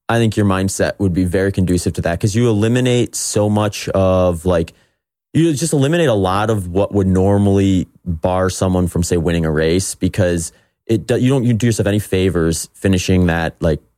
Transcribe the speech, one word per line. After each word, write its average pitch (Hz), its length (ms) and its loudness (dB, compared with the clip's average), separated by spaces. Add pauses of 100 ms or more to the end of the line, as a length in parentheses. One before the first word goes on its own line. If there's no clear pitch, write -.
I 117 100 0
think 110 180 0
your 104 80 2
mindset 95 540 -2
would 95 160 0
be 92 100 0
very 95 280 0
conducive 90 400 -2
to - 80 -6
that 85 180 -4
'cause 104 160 -2
you 120 140 2
eliminate 120 680 0
so - 340 -2
much 104 420 -2
of, 92 540 0
like, 85 280 0 (600)
you 160 200 2
just 151 200 -4
eliminate 151 360 2
a 113 60 2
lot 101 360 0
of 98 160 -2
what 95 260 -2
would 98 140 2
normally 98 800 2 (180)
bar 90 460 -2
someone 92 380 0
from, 85 160 -2
say, 90 140 0
winning 85 260 0
a 80 80 0
race 80 420 0
because 87 560 -2 (340)
it 110 220 -2
do-, 120 140 0
you 127 80 2
don't, 135 160 2
you 120 80 2
do 113 140 0
yourself 104 200 0
any 101 140 0
favors 85 720 0
finishing 92 520 2
that, 82 340 -2
like, 80 200 -2 (180)